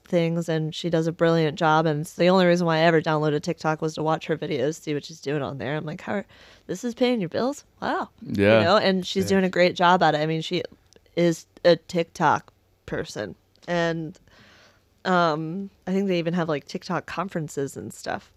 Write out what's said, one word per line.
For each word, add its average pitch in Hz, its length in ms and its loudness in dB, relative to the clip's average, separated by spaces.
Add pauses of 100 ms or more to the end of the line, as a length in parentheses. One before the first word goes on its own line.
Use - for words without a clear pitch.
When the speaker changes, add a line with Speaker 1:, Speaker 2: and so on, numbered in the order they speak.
Speaker 1:
things, 170 440 0
and 156 240 -2
she - 160 -6
does 165 160 2
a 160 60 -2
brilliant 165 460 2
job, 160 280 4
and 151 160 0
it's - 100 -12
the 170 160 2
only 185 160 6
reason 175 220 4
why 165 100 2
I 156 40 2
ever 165 200 6
downloaded 151 420 0
TikTok 156 380 -4
was 156 140 -4
to 156 80 -6
watch 160 240 -2
her 160 100 -2
videos, 147 440 -4
see 156 120 -6
what 143 120 -4
she's 160 160 -18
doing 143 220 -4
on 131 140 -6
there. 131 200 -6
I'm 156 100 -8
like, 156 160 -12
"How - 100 -8
are, 202 140 -6 (400)
this 185 180 -10
is 233 100 -6
paying 247 240 0
your 170 120 -4
bills? 269 340 -4 (160)
Wow." 330 300 -4 (100)
Speaker 2:
Yeah. 101 380 4
Speaker 1:
You 110 60 4
know, 180 120 4
and 190 300 0
she's 190 180 -2
Speaker 3:
Yeah. - 60 -6
Speaker 1:
doing 190 140 2
a 185 40 2
great 180 280 2
job 180 260 4
at 156 120 4
it. 147 40 2
I 151 80 0
mean, 160 160 -2
she 175 200 -4 (540)
is 170 300 2 (180)
a 170 120 8
TikTok 165 760 0 (320)
person, - 500 -8 (320)
and, 170 520 -2 (880)
um, 170 640 0 (160)
I 185 60 -4
think 196 160 0
they 180 100 2
even 165 160 -2
have, 170 160 -2
like, 143 160 -4
TikTok - 400 -6
conferences 160 720 -6
and 107 160 -12
stuff. - 420 -10